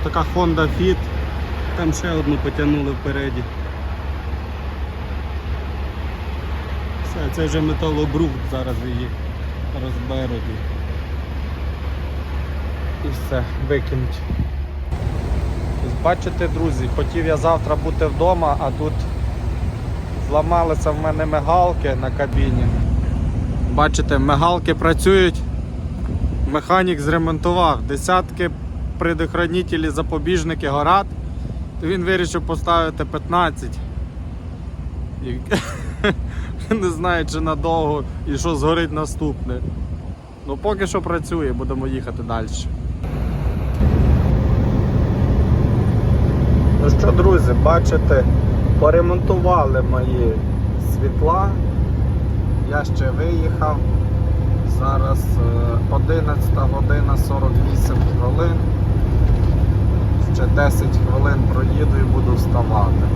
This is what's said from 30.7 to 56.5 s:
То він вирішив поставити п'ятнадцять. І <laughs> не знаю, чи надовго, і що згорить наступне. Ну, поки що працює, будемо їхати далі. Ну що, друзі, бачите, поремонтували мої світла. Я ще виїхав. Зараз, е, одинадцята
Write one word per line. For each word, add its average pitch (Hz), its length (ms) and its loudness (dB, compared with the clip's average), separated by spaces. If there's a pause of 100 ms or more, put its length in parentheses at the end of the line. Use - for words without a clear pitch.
То 160 60 -4
він 180 160 -2
вирішив 180 380 0
поставити 160 640 -2
п'ятнадцять. 160 720 -2 (1500)
І - 80 -6 (1400)
<laughs> - 0 -
не 196 160 0
знаю, 165 360 -2
чи 151 140 -4
надовго, 156 640 -2 (240)
і 143 100 -2
що 170 180 0
згорить 160 380 0
наступне. 151 600 -4 (920)
Ну, 139 100 -6
поки 196 300 -2
що 180 140 -2
працює, 160 500 -2
будемо 131 360 -4
їхати 123 360 -6
далі. 113 240 -4 (4000)
Ну - 60 6 (100)
що, - 120 6
друзі, - 400 6 (120)
бачите, 156 600 4 (560)
поремонтували 160 1040 4
мої 123 520 2 (600)
світла. 202 560 2 (1200)
Я 147 140 0
ще - 280 0
виїхав. 156 680 0 (1000)
Зараз, - 400 2
е, - 760 2
одинадцята 147 640 2